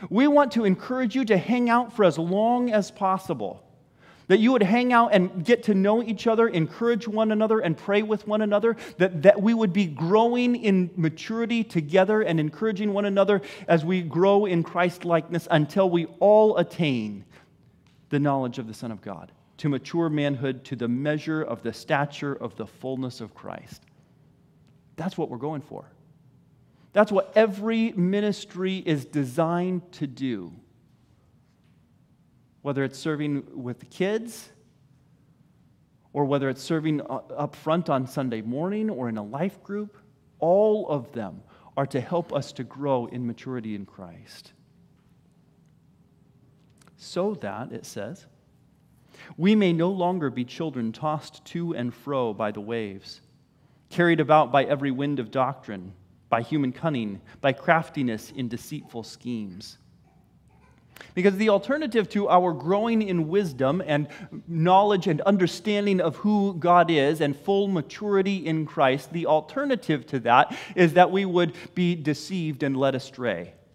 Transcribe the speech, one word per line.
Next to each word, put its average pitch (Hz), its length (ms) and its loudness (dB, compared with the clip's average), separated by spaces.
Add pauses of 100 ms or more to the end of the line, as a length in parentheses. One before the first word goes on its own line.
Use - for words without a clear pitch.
We 247 180 4
want 285 260 4
to 233 120 0
encourage 247 500 0
you 262 100 0
to 208 120 4
hang 240 320 0
out 233 240 2
for 214 120 4
as 165 120 4
long 220 540 0
as 208 180 0
possible. 185 760 -4 (680)
That 190 80 6
you 240 140 4
would 226 100 4
hang 240 300 2
out 233 180 6
and 185 320 2
get 233 200 4
to 208 100 2
know 202 280 4
each 226 240 -6
other, 226 220 4
encourage 220 580 0
one 214 280 0
another, 220 260 2
and 165 180 0
pray 202 240 0
with 214 240 -4
one 214 160 -2
another. 214 360 2 (200)
That, 180 260 0
that 202 180 8
we 220 120 4
would 220 200 2
be 196 140 2
growing 233 680 2
in 190 400 2
maturity 220 680 -2
together 185 560 2
and 165 180 0
encouraging 202 540 -2
one 202 100 0
another 196 380 2 (260)
as 165 160 4
we 185 180 0
grow 190 440 4
in 170 180 0
Christ-likeness 170 880 -2
until 170 380 2
we 170 160 2 (160)
all 214 340 6
attain 120 680 -2 (840)
the 147 120 -2
knowledge 135 380 0
of 113 100 -10
the 110 60 -14
Son 120 160 -12
of 107 120 -12
God, 92 320 -14 (240)
to 156 100 -4
mature 156 400 -2
manhood, 143 560 -2
to 135 140 -10
the 117 100 -4
measure 147 540 -2
of 117 200 -8
the 113 120 -6
stature 143 600 -4
of - 220 -10
the 107 120 -10
fullness 131 520 -10
of 107 160 -16
Christ. - 480 -16 (1120)
That's 170 220 -6
what 160 120 -4
we're 117 100 -10
going 147 220 -6
for. - 220 -16 (1120)
That's 208 180 4
what 190 240 0
every 226 560 2
ministry 190 840 -2
is 151 260 -2
designed 170 880 -2
to 147 160 -8
do. 117 460 -8 (2000)
Whether 139 220 -2
it's 131 160 -6
serving 147 440 -4 (200)
with 120 160 -8
the - 80 -20
kids, 220 640 -6 (1600)
or 143 120 0
whether 139 240 0
it's 131 120 -6
serving 156 360 -2
u-, - 80 -6
up 131 500 -8
front 170 340 -2
on 131 180 2
Sunday 123 340 -6
morning 185 480 -4
or 127 200 -6
in 110 80 -6
a 104 60 -8
life 143 400 -6
group, 208 340 -10 (420)
all 208 500 2
of 139 240 -4
them 101 280 -10 (360)
are 139 100 0
to 131 140 -4
help 170 320 -6
us 139 200 -6
to 131 100 -12
grow 135 440 -4
in 123 180 -8
maturity 117 500 -8
in 101 100 -12
Christ. 95 680 -20 (2500)
So 202 380 -4
that, 107 360 -10
it 113 140 -14
says, 98 400 -12 (1120)
we 196 180 4
may 190 180 4
no 165 160 2
longer 180 400 -2
be 123 160 -6
children 123 460 -6
tossed 156 540 -8
to 170 300 -6
and 120 180 -6
fro 127 400 -4
by 107 180 -4
the 104 100 -10
waves, 104 600 -10 (680)
carried 170 300 4
about 151 320 6
by 135 140 4
every 139 260 -2
wind 143 280 -2
of 110 120 -8
doctrine, 113 640 -4 (360)
by 117 120 2
human 135 300 -2
cunning, 117 500 -4 (180)
by 131 140 2
craftiness 143 800 -2
in 127 160 -8
deceitful 120 560 -12
schemes. 104 720 -12 (1400)
Because 190 220 4
the 214 140 2
alternative 226 600 0
to 202 200 -2
our 180 240 4
growing 208 480 0
in 175 260 0
wisdom 160 580 0
and 147 220 0 (400)
knowledge 185 600 4
and 151 140 0
understanding 202 760 0
of 165 180 -2
who 202 360 0
God 175 360 4
is 156 320 2
and 143 140 0
full 202 320 0
maturity 196 800 -2
in 160 200 -2
Christ, 143 460 0
the 165 140 -4
alternative 156 840 -2
to 135 140 -4
that 120 340 4 (200)
is 170 180 4
that 175 180 6
we 196 140 0
would 175 280 0 (220)
be 175 200 0
deceived 151 680 -6
and 139 140 -2
led 135 180 2
astray. 107 580 -6 (220)